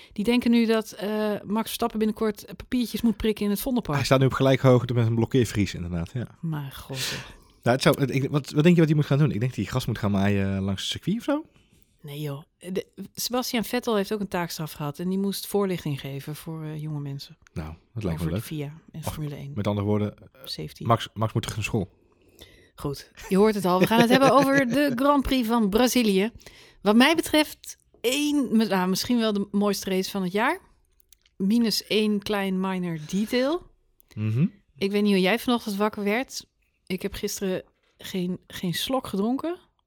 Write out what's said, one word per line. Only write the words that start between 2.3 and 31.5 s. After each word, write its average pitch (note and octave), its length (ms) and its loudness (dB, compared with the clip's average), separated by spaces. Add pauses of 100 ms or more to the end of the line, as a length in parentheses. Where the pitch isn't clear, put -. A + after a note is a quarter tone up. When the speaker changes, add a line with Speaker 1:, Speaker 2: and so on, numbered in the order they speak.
Speaker 1:
papiertjes A#3+ 460 -4
moet A3+ 140 2
prikken G#3+ 280 -2
in G3+ 60 0
het G3+ 100 0
Vondelpark. A#3 360 -2
Speaker 2:
Hij A#2+ 100 0
staat C3+ 140 6
nu C3+ 60 6
op B2 60 2
gelijke C3+ 340 4
hoogte B2 280 6
met A#2 120 2
een A2+ 80 0
blokkeervries, A2+ 600 2
inderdaad, E2+ 380 -6
ja. A#2 140 -6 (140)
Speaker 1:
Maar D3 320 -8
god, - 240 -12
zeg. C3 380 -8 (280)
Speaker 2:
Nou, A#2+ 140 2
het C3 60 -4
zou, C#3+ 220 4
ik, C3 260 -2
wat, C#3+ 200 -2
wat D3 120 2
denk F3 120 8
je E3 60 6
wat D#3+ 80 6
hij D#3+ 80 2
moet D3 100 2
gaan C#3 120 2
doen? D3 120 4
Ik E2+ 100 -2
denk B2+ 100 0
dat - 100 -10
hij G2+ 40 -2
gras B2 220 -4
moet A2 120 -2
gaan G#2 120 0
maaien, G2 460 2
eh, F#2+ 60 -2
langs G2 200 -4
het - 80 -6
circuit - 280 -4
of A3+ 60 -10
zo? D4+ 200 -2 (580)
Speaker 1:
Nee, C#3+ 180 -12
joh. D3 220 -6 (160)
De, F#3 280 -8 (280)
Sebastian A#3+ 500 -4
Vettel A#3+ 320 -2
heeft G3 160 -2
ook G#3+ 80 -2
een F#3+ 80 -6
taakstraf E3+ 440 -6
gehad D3 260 -6
en F3+ 100 -4
die F#3+ 100 0
moest G3 280 -2
voorlichting F3+ 540 -2
geven C#3 360 -10
voor, D#3+ 260 -12
eh, D#3 200 -8
jonge D3+ 180 -6
mensen. C#3+ 360 -10 (160)
Speaker 2:
Nou, D#2+ 220 -10 (200)
dat A2 100 -8
lijkt E2+ 140 -2
me E2+ 80 -4
Speaker 1:
Over D#2+ 120 -2
Speaker 2:
leuk. A2+ 100 -8
Speaker 1:
de F3 60 -10
fia D3 180 -8 (200)
en D#3+ 140 -12
Speaker 2:
Of - 60 -4
Speaker 1:
Formule D3 220 -8
één. C#3 200 -12
Speaker 2:
met - 120 -4
andere G#2 200 0
woorden, G#2 320 0
eh, - 60 -20 (200)
Speaker 1:
Safety. - 400 -12
Speaker 2:
Max, A#2 300 2
Max G#2+ 180 -2
moet A2+ 100 0
terug - 140 -8
naar G#2+ 100 -4
school. - 380 -4 (760)
Speaker 1:
Goed, - 320 -8 (180)
je F#3+ 80 2
hoort G#3+ 180 6
het G3 100 -2
al. F3+ 140 4
We F#3 80 6
gaan A3+ 140 4
het A#3 100 6
hebben C4 220 6
over C4+ 360 4
de C#4 260 2
Grand C#4 280 2
Prix B3 260 0
van A3+ 200 2
Brazilië. A3 600 2 (520)
Wat G#3 140 4
mij C4+ 180 8
betreft, - 600 0 (240)
één, C#4+ 560 0 (120)
nou, F#3 200 2
misschien F#3+ 300 0
wel A3 140 2
de G3+ 180 -2
mooiste G3+ 400 0
race F#3 200 0
van G3 120 -4
het F3+ 100 -2
jaar. C4 280 0 (760)
Minus G#3+ 500 2